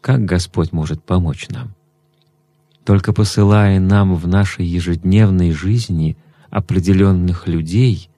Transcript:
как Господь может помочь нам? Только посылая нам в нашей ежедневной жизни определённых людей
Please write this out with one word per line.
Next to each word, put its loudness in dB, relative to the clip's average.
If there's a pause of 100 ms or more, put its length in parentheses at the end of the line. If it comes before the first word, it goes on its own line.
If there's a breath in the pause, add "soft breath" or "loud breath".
как 0
Господь -2
может -6
помочь -4
нам? -12 (1080)
Только 0
посылая 2
нам 2
в -6
нашей 0
ежедневной 0
жизни -2 (340 soft breath)
определённых 0
людей -2